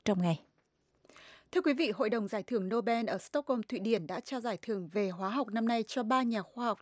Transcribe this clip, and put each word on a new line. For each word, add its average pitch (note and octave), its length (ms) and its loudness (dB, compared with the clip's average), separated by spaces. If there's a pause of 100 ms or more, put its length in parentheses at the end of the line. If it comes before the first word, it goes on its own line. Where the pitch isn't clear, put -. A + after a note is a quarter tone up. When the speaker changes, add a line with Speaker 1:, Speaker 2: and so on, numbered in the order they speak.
Speaker 1:
trong F#3+ 160 2
ngày. E3+ 180 2 (1120)
Speaker 2:
Thưa F#4 80 4
quý D4 120 4
vị, C4 180 2
Hội G#3 180 2
đồng G#3+ 180 2
Giải G3+ 160 -2
thưởng F#3+ 260 0
Nobel A#3 380 0
ở - 100 -2
Stockholm, C#4 520 -2
Thụy A#3+ 100 -4
Điển G3 280 0
đã F#3 120 -6
trao B3+ 220 -6
giải A3 200 -4
thưởng F#3+ 320 -4
về G3+ 160 2
hóa F#3 200 -4
học C4 180 -2
năm A3+ 200 0
nay A#3 200 2
cho B3+ 160 -4
ba C4 200 4
nhà A3+ 180 0
khoa A#3+ 240 -6
học G#3+ 160 0